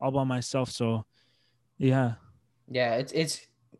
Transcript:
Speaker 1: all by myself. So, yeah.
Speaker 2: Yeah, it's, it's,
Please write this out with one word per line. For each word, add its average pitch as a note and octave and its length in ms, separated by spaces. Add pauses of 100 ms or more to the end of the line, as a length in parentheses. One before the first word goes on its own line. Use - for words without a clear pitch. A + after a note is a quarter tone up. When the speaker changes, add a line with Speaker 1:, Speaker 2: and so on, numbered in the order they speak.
Speaker 1:
all C3 120
by C3+ 120
myself. B2+ 460
So, A2+ 340 (720)
yeah. C3 380 (540)
Speaker 2:
Yeah, B2 260
it's, C3 180
it's, - 340 (340)